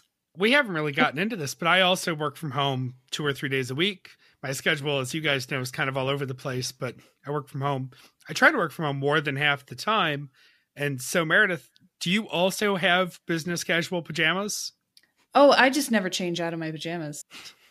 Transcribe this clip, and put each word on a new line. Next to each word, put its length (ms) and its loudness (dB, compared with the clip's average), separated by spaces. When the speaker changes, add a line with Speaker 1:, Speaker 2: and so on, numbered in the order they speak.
Speaker 1:
We 160 4
haven't 220 2
really 180 0
gotten 260 2
into 160 -2
this, 220 -6
but 100 -4
I 140 6
also 340 2
work 220 -4
from 160 -8
home 420 -2
two 160 -4
or 60 0
three 160 -6
days 240 -2
a 20 -6
week. 360 -2
My 100 -6
schedule, 480 0
as 140 -6
you 80 -2
guys 280 -2
know, 100 -2
is 120 -6
kind 160 -2
of 80 -4
all 120 0
over 180 -2
the 80 -8
place, 360 -6
but 240 -8
I 60 -10
work 160 -6
from 140 -8
home. 280 -2
I 60 -8
try 180 6
to 60 0
work 120 0
from 140 -6
home 160 -2
more 200 2
than 140 -4
half 320 0
the 80 -16
time. 560 -2
And 260 -4
so, 220 0
Meredith, 460 0
do 120 -4
you 180 0
also 480 0
have 500 2
business 380 -4
casual 380 -2
pajamas? 720 -2
Speaker 2:
Oh, 180 10
I 180 6
just 200 0
never 200 2
change 300 -2
out 120 -2
of 60 -6
my 120 -6
pajamas. 520 -8